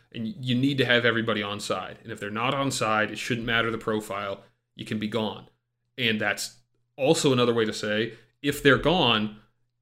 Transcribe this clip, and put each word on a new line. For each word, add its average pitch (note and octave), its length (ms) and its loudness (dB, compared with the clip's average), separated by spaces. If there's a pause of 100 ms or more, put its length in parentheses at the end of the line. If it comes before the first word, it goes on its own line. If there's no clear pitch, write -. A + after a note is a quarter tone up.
(140)
and A2+ 140 -8
you B2+ 280 -4
need C#3 220 2
to B2 80 4
have A#2+ 200 4
everybody A2+ 360 0
on G2+ 180 -6
side. F#2 440 -6
And A#2 80 -14
if G#2+ 80 -14
they're G2+ 100 -8
not A#2 240 -2
on C#3 180 -2
side, G#2+ 400 0
it G#2+ 60 -10
shouldn't A#2+ 300 -4
matter A#2 240 0
the A2+ 80 -4
profile. G2+ 640 -4 (320)
You - 100 -12
can A2 140 -4
be G#2+ 80 -4
gone. G#2+ 400 -4 (500)
And A2+ 240 0
that's G#2 340 -4 (400)
also D3 380 4
another B2 200 4
way A#2 120 2
to G#2+ 80 -4
say, A2 400 -2 (300)
if C#3+ 180 -2
they're C3 160 8
gone, A#2 600 2 (440)